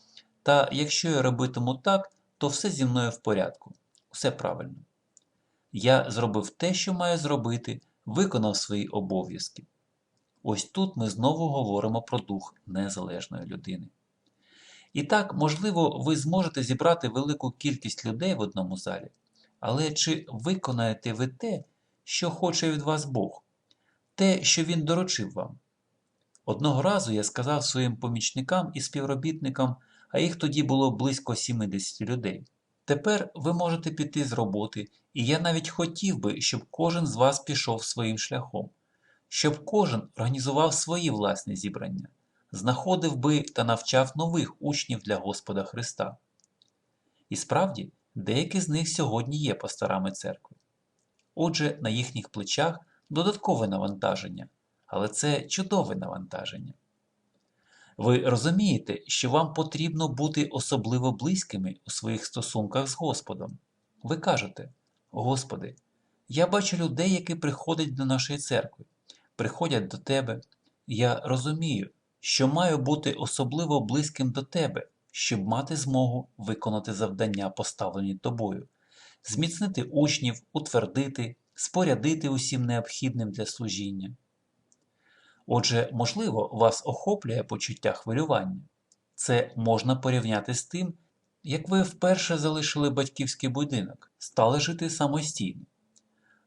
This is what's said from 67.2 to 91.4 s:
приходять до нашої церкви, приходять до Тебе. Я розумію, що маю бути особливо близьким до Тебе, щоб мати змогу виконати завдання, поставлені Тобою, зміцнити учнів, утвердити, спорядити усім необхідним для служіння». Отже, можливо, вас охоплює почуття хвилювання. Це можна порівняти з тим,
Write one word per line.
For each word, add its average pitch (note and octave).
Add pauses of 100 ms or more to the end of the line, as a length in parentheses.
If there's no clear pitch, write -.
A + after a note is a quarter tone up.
приходять D#3
до C3+
нашої C3
церкви, - (520)
приходять A2+
до F#2+
Тебе. C3+ (460)
Я A#2+
розумію, C3 (300)
що -
маю D#3+
бути C#3+
особливо C#3+
близьким C3
до C3+
Тебе, C#3 (260)
щоб G2
мати C3+
змогу B2+
виконати G#2+
завдання, G2
поставлені G2
Тобою, G#2+ (560)
зміцнити E3
учнів, B2+ (100)
утвердити, C3 (180)
спорядити D3+
усім C3
необхідним A#2
для G#2
служіння». G2 (1300)
Отже, A#2
можливо, C#3+
вас A2+
охоплює A#2+
почуття G2+
хвилювання. A#2 (540)
Це -
можна A#2
порівняти B2
з -
тим, F3 (480)